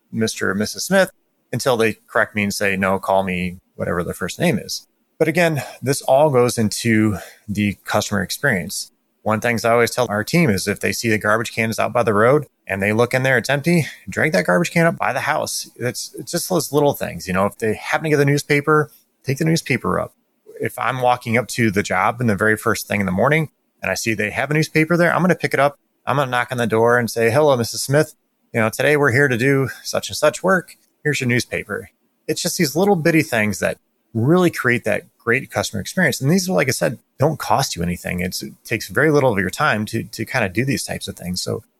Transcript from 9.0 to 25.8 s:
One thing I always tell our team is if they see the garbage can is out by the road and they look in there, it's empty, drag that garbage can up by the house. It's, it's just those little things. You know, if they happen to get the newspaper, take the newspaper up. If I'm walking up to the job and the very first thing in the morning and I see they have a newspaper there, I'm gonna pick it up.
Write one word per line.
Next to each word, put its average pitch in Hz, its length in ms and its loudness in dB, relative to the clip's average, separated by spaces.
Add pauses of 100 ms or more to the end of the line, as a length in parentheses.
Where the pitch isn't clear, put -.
One 107 180 -2
thing 120 240 0
I 117 60 2
always 117 220 4
tell 123 180 -2
our 104 140 -2
team 165 260 2
is 95 180 0
if 101 140 -2
they 101 100 0
see 113 180 -4
the 107 80 4
garbage 107 360 0
can 113 160 -2
is 107 100 -6
out 107 140 -2
by 120 100 2
the 110 100 2
road 127 340 4 (200)
and 98 140 -4
they 104 100 0
look 117 220 0
in 131 100 0
there, 131 140 4
it's 113 120 -2
empty, 147 380 2 (220)
drag 156 240 -2
that 180 120 2
garbage 180 260 0
can 170 140 4
up 170 120 0
by 110 160 -2
the 127 80 -4
house. 131 560 -4
It's, - 380 -8
it's - 160 -14
just - 180 -6
those 165 240 -2
little 143 180 4
things. 87 340 -6
You 92 80 -4
know, 95 120 2
if 98 120 -4
they - 180 -2
happen - 280 -4
to 160 60 -2
get 151 80 2
the 143 80 4
newspaper, 147 680 2 (320)
take 139 140 -4
the 160 80 -2
newspaper 123 520 0
up. 82 160 -6 (460)
If 120 180 -6
I'm 123 220 -2
walking 123 380 0
up 113 120 0
to 113 220 0
the 92 120 0
job 104 360 0
and 120 100 0
the 101 60 2
very 107 220 2
first - 300 -2
thing 101 120 -2
in 101 60 0
the 92 80 -2
morning 143 360 2 (320)
and 95 80 -6
I 95 40 0
see 110 200 -4
they 101 180 -4
have 131 200 -4
a 151 40 0
newspaper 156 420 2
there, 170 160 2
I'm 143 80 2
gonna 170 140 2
pick - 180 -4
it 135 60 0
up. 143 200 2 (260)